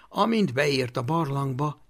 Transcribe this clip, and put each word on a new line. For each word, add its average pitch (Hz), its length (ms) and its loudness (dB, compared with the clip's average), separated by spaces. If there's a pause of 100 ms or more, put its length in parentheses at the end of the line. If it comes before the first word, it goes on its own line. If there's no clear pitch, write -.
Amint 202 440 2
beért 131 440 0
a 127 60 -2
barlangba, 139 880 -2